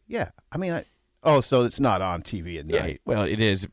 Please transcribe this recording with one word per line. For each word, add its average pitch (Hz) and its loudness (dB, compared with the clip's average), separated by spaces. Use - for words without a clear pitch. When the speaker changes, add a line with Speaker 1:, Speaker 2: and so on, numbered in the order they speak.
Speaker 1:
Yeah. 226 -6
I - -6
mean, 185 -4
I, 165 -6
oh, 151 6
so 123 2
it's 117 -2
not 107 2
on 90 -2
T 98 -8
V 82 -8
at 78 -10
Speaker 2:
Yeah, - 0
Speaker 1:
night. 80 -8
Speaker 2:
well, 107 0
it 95 -2
is. 101 0